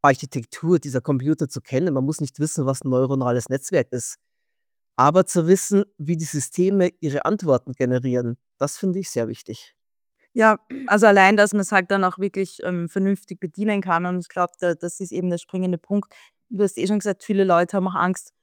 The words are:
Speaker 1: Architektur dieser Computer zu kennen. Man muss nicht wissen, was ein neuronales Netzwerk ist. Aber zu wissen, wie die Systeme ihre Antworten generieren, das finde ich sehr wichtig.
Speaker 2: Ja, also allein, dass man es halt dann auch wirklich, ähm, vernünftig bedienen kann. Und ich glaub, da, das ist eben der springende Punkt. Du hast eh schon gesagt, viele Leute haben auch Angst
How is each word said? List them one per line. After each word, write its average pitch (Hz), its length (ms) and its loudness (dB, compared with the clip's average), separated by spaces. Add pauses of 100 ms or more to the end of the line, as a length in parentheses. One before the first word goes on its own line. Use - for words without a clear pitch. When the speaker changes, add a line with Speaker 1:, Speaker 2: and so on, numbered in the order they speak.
Speaker 1:
Architektur 143 760 0
dieser 131 220 -4
Computer 143 480 -2
zu - 120 -10
kennen. 147 340 -2
Man 131 100 0
muss 151 160 -4
nicht - 180 -8
wissen, 151 280 -2
was 135 180 -4
ein 135 60 -2
neuronales 127 580 0
Netzwerk 139 420 -2
ist. - 280 -8 (760)
Aber 156 320 4
zu 165 220 0
wissen, 196 360 4 (120)
wie 160 200 -4
die 160 100 -6
Systeme 180 640 0 (100)
ihre 143 240 -4
Antworten 165 480 0
generieren, 123 640 -2 (220)
das 143 180 -4
finde 190 240 -2
ich 185 100 -10
sehr 117 160 -2
wichtig. - 480 -14 (580)
Speaker 2:
Ja, 220 280 4 (260)
also 202 200 4
allein, 202 300 8
dass 208 160 4
man 208 100 -2
es 185 100 -6
halt 185 180 0
dann 196 140 2
auch 185 140 -2
wirklich, 190 440 -6
ähm, 170 260 -4
vernünftig 190 520 -4
bedienen 202 400 -4
kann. 180 260 -2
Und 180 140 -4
ich 175 80 -14
glaub, - 300 -4
da, 175 160 0
das - 260 -10
ist 185 100 -10
eben 180 200 -4
der 170 80 -2
springende 180 400 -4
Punkt. - 360 -4 (360)
Du 208 120 -2
hast 190 160 -2
eh 151 80 -2
schon 208 140 0
gesagt, 196 240 -6
viele 196 180 0
Leute 180 360 2
haben 185 100 -2
auch 185 80 -6
Angst - 360 -4 (100)